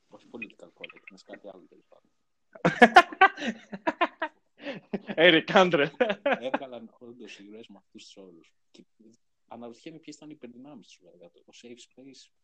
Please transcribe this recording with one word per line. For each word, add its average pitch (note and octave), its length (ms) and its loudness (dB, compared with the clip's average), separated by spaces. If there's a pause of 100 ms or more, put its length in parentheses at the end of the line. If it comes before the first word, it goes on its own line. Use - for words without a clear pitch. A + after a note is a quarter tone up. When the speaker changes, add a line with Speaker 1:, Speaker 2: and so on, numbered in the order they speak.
Speaker 1:
όχι - 220 -20
political - 360 -18
correctness, - 580 -20
κάτι - 240 -20
άλλο, F#2 200 -20
τέλος - 200 -20
πάντων. - 220 -20 (540)
Speaker 2:
<laughs> - 1700 2 (800)
Eric D#3+ 300 4
Andre. E3+ 400 4 (540)
Speaker 1:
Έβγαλαν B2+ 580 -10
όντως A#2+ 400 -20
ήρωες G#2+ 300 -20
με G2 100 -20
αυτούς - 260 -20
τους - 120 -20
όρους. F2+ 360 -20 (180)
Και - 140 -20 (640)
αναρωτιέμαι A#2+ 500 -16
ποιες D3+ 180 -20
ήταν D3+ 140 -20
οι - 60 -16
υπερδυνάμεις B2 500 -20
τους, - 140 -20 (100)
βέβαια. F2 200 -20
Το - 120 -20 (200)
Safe A#2+ 160 -20 (220)
Space C3 300 -20 (140)